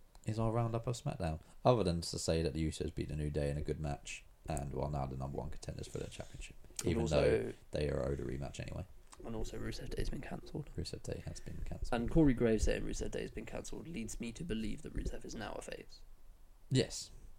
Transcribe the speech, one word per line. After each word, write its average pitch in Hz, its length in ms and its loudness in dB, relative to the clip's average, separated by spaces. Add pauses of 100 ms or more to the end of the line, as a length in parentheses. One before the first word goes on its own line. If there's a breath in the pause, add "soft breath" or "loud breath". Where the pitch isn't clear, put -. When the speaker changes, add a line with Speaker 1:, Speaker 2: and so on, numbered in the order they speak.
(260)
Speaker 1:
is 107 140 -2
our 113 120 4
roundup 117 360 2
of 120 80 0
SmackDown, 82 440 -2 (240 soft breath)
other 120 200 8
than 85 180 4
to - 180 -4
say 82 240 4
that 78 100 2
the 78 140 2
Usos 78 260 -2
beat - 160 -2
the 71 60 -2
New 76 140 0
Day 73 200 2
in 71 80 0
a 78 40 -2
good 73 180 -2
match - 440 -4 (260)
and 71 260 -2
are 69 160 0
now 69 140 0
the 65 120 -4
number 67 200 -4
one 62 120 -4
contenders - 380 -6
for - 120 -8
the - 80 -4
championship, - 480 -10 (260)
Speaker 2:
And - 100 2
Speaker 1:
even 117 120 4
Speaker 2:
also - 180 6
Speaker 1:
though 113 300 6 (200)
they 76 180 2
are 67 200 2
owed 69 100 0
a 64 40 -4
rematch 64 360 -4
anyway. 85 240 -6 (420)
Speaker 2:
And 113 100 -4
also 110 220 -2
Rusev 113 320 -4
Day - 100 -2
has - 100 2
been - 120 -2
cancelled. - 560 -6
Speaker 1:
Rusev - 260 -4
Day - 240 -4
has - 120 -6
been - 180 -6 (100)
cancelled. - 240 -2
Speaker 2:
And 117 180 2
Corey 143 240 10
Graves 113 320 6
saying 107 180 4
Rusev 110 280 -2
Day - 100 -2
has 110 100 -4
been 113 140 -6
cancelled - 420 -8
leads 170 320 -6
me - 140 -6
to - 100 -6
believe 110 400 -2
that - 120 -8
Rusev - 300 -2
is - 100 -8
now 107 220 -6
a - 40 -8
face. - 380 -10 (680)
Speaker 1:
Yes. - 400 2 (300)